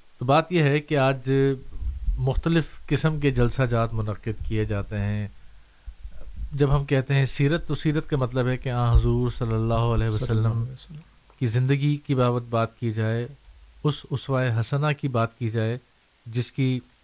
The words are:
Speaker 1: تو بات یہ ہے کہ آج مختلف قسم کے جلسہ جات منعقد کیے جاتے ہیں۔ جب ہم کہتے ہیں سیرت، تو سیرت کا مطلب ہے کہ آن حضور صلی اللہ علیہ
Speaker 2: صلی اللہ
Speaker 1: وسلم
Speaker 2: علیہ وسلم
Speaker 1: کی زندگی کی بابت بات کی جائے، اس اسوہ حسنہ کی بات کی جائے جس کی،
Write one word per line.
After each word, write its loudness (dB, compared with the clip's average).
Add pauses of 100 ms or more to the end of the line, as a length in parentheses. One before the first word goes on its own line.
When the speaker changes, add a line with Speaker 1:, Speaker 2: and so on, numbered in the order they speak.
(180)
Speaker 1:
تو -8
بات 4
یہ 4
ہے 4
کہ -2
آج 2 (840)
مختلف 0
قسم 0
کے 2
جلسہ 2
جات 0
منعقد -4
کیے 0
جاتے -4
ہیں۔ -2 (1200)
جب 4
ہم 0
کہتے 0
ہیں 4
سیرت، 0
تو -2
سیرت 0
کا 0
مطلب 0
ہے 0
کہ -8
آن 4
حضور 4
صلی -2
اللہ 0
علیہ 2
Speaker 2:
صلی -2
اللہ 2
Speaker 1:
وسلم 0
Speaker 2:
علیہ -6
وسلم -18 (420)
Speaker 1:
کی 0
زندگی 2
کی -4
بابت 2
بات -2
کی -2
جائے، -2 (560)
اس -2
اسوہ -2 (200)
حسنہ -2 (140)
کی -2
بات -2
کی -4
جائے -2 (480)
جس -4
کی، 0 (240)